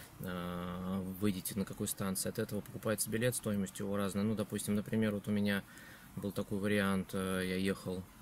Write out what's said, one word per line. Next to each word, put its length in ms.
э, 800
выйдете, 380
на 80
какой 220
станции. 420
От 100
этого 220
покупается 480
билет, 260
стоимость 440
его 160
разная. 280
Ну, 120
допустим, 400
например, 380
вот 140
у 40
меня 320
был 160
такой 280
вариант, 540
э, 320
я 100
ехал 480